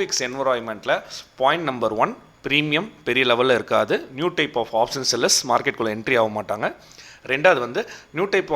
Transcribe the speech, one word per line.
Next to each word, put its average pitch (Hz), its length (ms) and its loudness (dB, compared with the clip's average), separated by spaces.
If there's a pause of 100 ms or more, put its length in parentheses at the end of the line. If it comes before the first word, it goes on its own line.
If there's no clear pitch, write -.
விக்ஸ் 175 280 -4
என்விரான்மெண்ட்ல 123 640 -2 (460)
பாயிண்ட் 156 300 2
நம்பர் 113 320 0
ஒன், 202 100 0 (320)
பிரீமியம் 147 420 0 (200)
பெரிய 123 220 2
லெவல்ல 123 280 4
இருக்காது. 110 380 0 (200)
நியூ 160 140 -2 (100)
type 147 220 -2
of 110 180 -6
option 123 320 0
sellers 135 240 2 (140)
மார்க்கெட்டுக்குள்ள 120 480 0
என்ட்ரி 123 240 -2
ஆக 110 160 2
மாட்டாங்க. 104 300 -4 (640)
ரெண்டாவது 147 340 4
வந்து 131 160 -4 (340)
நியூ 170 180 -2
type 175 220 0